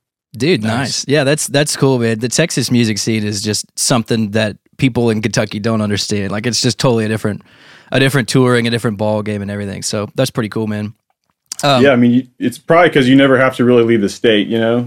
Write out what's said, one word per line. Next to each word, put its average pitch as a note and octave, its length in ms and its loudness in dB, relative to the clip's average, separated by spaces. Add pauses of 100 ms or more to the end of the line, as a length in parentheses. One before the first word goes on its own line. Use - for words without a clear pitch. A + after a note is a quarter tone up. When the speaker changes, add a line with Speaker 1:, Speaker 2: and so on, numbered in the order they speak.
(320)
Speaker 1:
Dude, B2+ 300 0
Speaker 2:
Nice. A2 100 -2
Speaker 1:
nice. B2 360 -4
Yeah, C#3+ 160 2
that's, D3 240 0
that's D3 280 0
cool, C3+ 220 2
man. A2+ 220 -2
The B2 80 -4
Texas B2 420 -2
music A#2 280 2
scene A2 260 -2
is G#2 180 -6
just G#2 240 -4 (120)
something A2+ 520 0
that G#2+ 260 -2 (220)
people A#2+ 320 0
in A2 100 -2
Kentucky G#2+ 380 -2
don't A2 240 -2
understand. G2+ 500 -4
Like, G#2+ 140 -6
it's A2+ 160 -4
just B2 160 -2
totally A#2 260 2
a G#2+ 40 -4
different G#2+ 340 -4 (500)
a C3 80 2
different C3+ 280 0
touring, B2 380 2
a A#2 40 -2
different A2+ 280 -4
ball G#2+ 240 -2
game G#2 200 -6
and G2 80 -8
everything. G2+ 320 -8
So G#2 340 -6
that's C3+ 140 0
pretty A2 180 -6
cool, A2 180 -4
man. G#2 280 -8 (680)
Um, C#3 220 2
Speaker 3:
Yeah, C#3+ 80 4
I B2 40 4
mean, A#2+ 140 4
you, B2+ 160 2 (140)
it's - 180 -4
probably E3 320 4
'cause C#3+ 160 2
you C3 80 4
never C3+ 240 6
have C3 180 2
to B2+ 80 0
really A#2+ 200 6
leave A2+ 160 2
the G2+ 80 0
state, G#2+ 400 0
you A2+ 100 -2
know? A#2 280 0